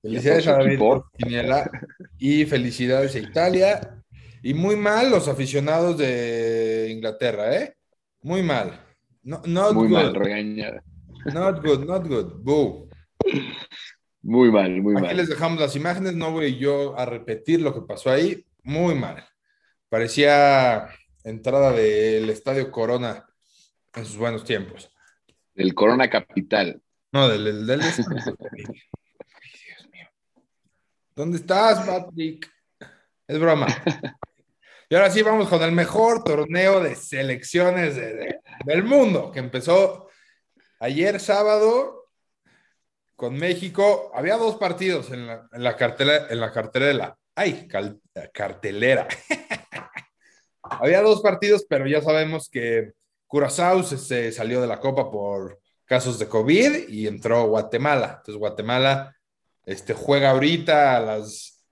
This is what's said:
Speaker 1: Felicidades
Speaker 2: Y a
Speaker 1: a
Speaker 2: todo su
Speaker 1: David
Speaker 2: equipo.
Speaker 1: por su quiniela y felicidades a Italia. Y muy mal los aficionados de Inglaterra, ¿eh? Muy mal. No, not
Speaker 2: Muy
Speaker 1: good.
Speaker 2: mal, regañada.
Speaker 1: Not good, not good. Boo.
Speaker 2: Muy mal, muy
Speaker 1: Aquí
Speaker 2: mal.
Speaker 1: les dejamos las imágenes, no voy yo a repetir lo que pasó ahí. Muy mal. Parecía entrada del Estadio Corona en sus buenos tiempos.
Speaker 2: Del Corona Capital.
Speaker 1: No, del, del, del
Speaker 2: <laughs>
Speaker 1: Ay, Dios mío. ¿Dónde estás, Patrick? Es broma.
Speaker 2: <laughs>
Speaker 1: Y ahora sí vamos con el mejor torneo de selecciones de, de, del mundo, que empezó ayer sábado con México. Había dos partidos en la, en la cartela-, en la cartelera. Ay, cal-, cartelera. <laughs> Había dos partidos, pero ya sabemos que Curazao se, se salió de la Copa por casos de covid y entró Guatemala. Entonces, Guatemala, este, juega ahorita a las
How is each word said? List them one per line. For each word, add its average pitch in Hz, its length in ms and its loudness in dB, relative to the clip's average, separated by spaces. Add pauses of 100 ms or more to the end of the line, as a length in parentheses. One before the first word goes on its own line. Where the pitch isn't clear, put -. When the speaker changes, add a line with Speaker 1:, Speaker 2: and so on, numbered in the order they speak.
Speaker 1:
Felicidades 123 440 2
Speaker 2:
Y 160 40 4
a - 20 4
Speaker 1:
a - 60 6
Speaker 2:
todo 135 40 4
su - 20 4
Speaker 1:
David 135 120 4
Speaker 2:
equipo. 107 140 4
Speaker 1:
por 131 140 2
su - 140 -20
quiniela 120 540 -2 (480)
y 147 260 2
felicidades 131 680 0
a 117 40 -4
Italia. 180 840 0 (400)
Y 135 100 -4
muy 190 220 0
mal 214 340 2
los 175 180 2
aficionados 143 720 0
de 113 920 -2
Inglaterra, 113 640 -4
¿eh? 277 200 -4 (460)
Muy 180 220 -4
mal. 117 360 -2 (440)
No, 151 220 -12
not 190 280 2
Speaker 2:
Muy 113 140 4
Speaker 1:
good. - 80 6
Speaker 2:
mal, 156 200 2
regañada. 107 680 -6 (500)
Speaker 1:
Not 170 320 -2
good, 139 200 2
not 175 220 -4
good. 110 340 -4
Boo. 135 460 0 (1300)
Speaker 2:
Muy 117 300 6
mal, 95 300 2
muy 104 140 2
Speaker 1:
Aquí 95 120 0
Speaker 2:
mal. 175 100 -2
Speaker 1:
les 175 120 0
dejamos 160 300 -2
las 139 160 -2
imágenes, 180 380 -4
no 165 180 -4
voy 147 260 -2
yo 139 400 -2
a 127 80 -4
repetir 120 560 -2
lo 143 120 -2
que 117 80 -10
pasó - 300 -6
ahí. 170 340 0 (180)
Muy 160 320 0
mal. 95 300 -8 (640)
Parecía 131 1000 4 (360)
entrada 127 500 0
del 110 560 2
Estadio 135 420 -4
Corona 117 540 -4 (680)
en 113 100 -12
sus 107 120 -16
buenos 113 280 -4
tiempos. 98 440 -6 (640)
Speaker 2:
Del 92 200 0
Corona 120 360 4
Capital. 98 720 -2 (300)
Speaker 1:
No, 139 160 4
del, 107 160 0
del, 107 240 -4
del 139 140 0
Speaker 2:
<laughs> - 0 -
Speaker 1:
Ay, 160 80 -2 (760)
Dios - 1300 -20
mío. - 160 -20 (1080)
¿Dónde 165 220 -6
estás, 190 480 2
Patrick? 170 640 -6 (800)
Es 151 120 -4
broma. 156 280 4
Speaker 2:
<laughs> - 500 -6 (720)
Speaker 1:
Y 160 60 2
ahora 190 160 6
sí 214 100 2
vamos 214 280 2
con 165 140 4
el 165 100 0
mejor 220 500 2
torneo 175 560 2
de 147 160 -2
selecciones 143 1000 -2
de, 113 180 -8
de, - 240 -10 (240)
del 160 220 0
mundo, 226 480 4
que 135 60 -8
empezó 143 680 0 (720)
ayer 165 400 0
sábado 214 840 0 (1120)
con 123 180 -8
México. 180 800 0
Había 170 220 -2
dos 226 180 -2
partidos 175 560 -4
en 120 160 -12
la, 113 240 -14
en 120 100 -12
la 120 140 0
cartela-, 139 540 2
en 117 100 -4
la 110 140 -4
cartelera. 120 640 -2 (180)
Ay, 175 320 -4
cal-, 101 320 -6 (320)
cartelera. 104 800 -2 (180)
<laughs> - 1400 -12
Había 170 380 2
dos 214 200 4
partidos, 202 460 2
pero 135 180 0
ya 147 160 2
sabemos 156 480 -2
que 113 440 -2 (340)
Curazao 175 560 0
se, 143 140 -8
se 120 340 -4
salió 120 300 -4
de 120 60 -2
la 107 120 -6
Copa 135 320 -2
por 101 480 -8 (260)
casos 123 320 -2
de 107 120 -6
covid 202 580 2
y 107 200 -8
entró 113 400 0
Guatemala. 113 720 -2
Entonces, 107 180 -16
Guatemala, 127 760 -2 (520)
este, 98 280 -10
juega 139 380 2
ahorita 147 640 2
a 120 60 2
las 110 720 -10